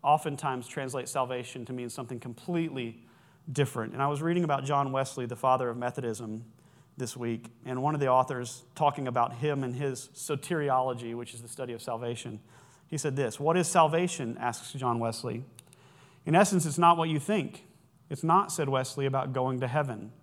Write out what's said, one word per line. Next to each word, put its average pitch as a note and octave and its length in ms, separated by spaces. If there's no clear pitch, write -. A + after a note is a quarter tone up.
oftentimes C#3+ 640
translate C3 440
salvation B2+ 560
to B2+ 80
mean B2 160
something B2 280
completely C3 840
different. C3 400
And C3 80
I C#3 60
was C#3+ 160
reading E3+ 220
about C#3 200
John C#3 280
Wesley, C3+ 340
the A#2 100
father B2+ 320
of A#2 80
Methodism, A#2 720
this B2 200
week, A#2 340
and B2+ 180
one D3+ 120
of D3 60
the C#3 80
authors B2+ 540
talking C#3 340
about A#2+ 260
him C#3 300
and B2 100
his C3 400
soteriology, C3 1000
which A#2+ 180
is A#2 80
the A#2 80
study B2 240
of A2+ 80
salvation, A#2 600
he D#3 100
said C#3 180
this, C3+ 240
"What D#3+ 160
is E3+ 120
salvation?" D#3+ 720
asks A#2 340
John B2 260
Wesley. A2+ 460
"In D#3 80
essence, F#3+ 320
it's D3 100
not E3+ 220
what E3 100
you D#3 100
think. F3 480
It's C#3 120
not," F3 300
said D3 160
Wesley, C3+ 380
"about C3+ 260
going B2+ 280
to B2+ 60
heaven A#2 460